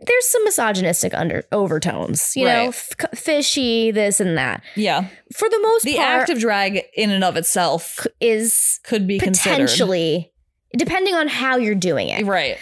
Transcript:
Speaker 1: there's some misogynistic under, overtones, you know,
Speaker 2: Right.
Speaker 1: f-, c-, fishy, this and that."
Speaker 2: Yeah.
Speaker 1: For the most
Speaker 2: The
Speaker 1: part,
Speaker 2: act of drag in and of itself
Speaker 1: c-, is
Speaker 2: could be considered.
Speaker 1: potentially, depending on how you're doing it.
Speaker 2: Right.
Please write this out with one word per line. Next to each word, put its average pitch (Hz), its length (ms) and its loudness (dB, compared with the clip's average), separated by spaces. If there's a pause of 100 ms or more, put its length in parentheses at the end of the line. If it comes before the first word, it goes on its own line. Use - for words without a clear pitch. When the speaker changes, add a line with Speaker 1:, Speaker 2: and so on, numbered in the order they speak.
Speaker 1:
there's - 220 2
some 440 160 2
misogynistic 208 720 0
under, - 380 -4
overtones, 170 840 -2
you 262 100 0
know, 247 60 4 (140)
Speaker 2:
Right. - 40 -2
Speaker 1:
f-, - 200 -10 (100)
c-, 320 160 -4
fishy, 240 760 0
this 202 280 2
and 180 180 0
that." 131 240 -2 (140)
Speaker 2:
Yeah. 185 320 0 (260)
Speaker 1:
For 427 140 0
the 427 140 2
most 440 240 4
Speaker 2:
The 285 100 -2
Speaker 1:
part, 277 120 2
Speaker 2:
act 262 240 2
of 254 80 0
drag 202 420 0 (140)
in 208 160 0
and 190 120 2
of 175 140 0
itself 165 640 0
Speaker 1:
c-, - 80 -2 (100)
is 226 640 2
Speaker 2:
could 208 240 0
be 196 120 0
considered. - 360 2
Speaker 1:
potentially, 185 760 0 (440)
depending 370 400 0
on 311 140 0
how 262 280 -2
you're 214 180 0
doing 156 340 0
it. 52 160 -4
Speaker 2:
Right. 165 360 -2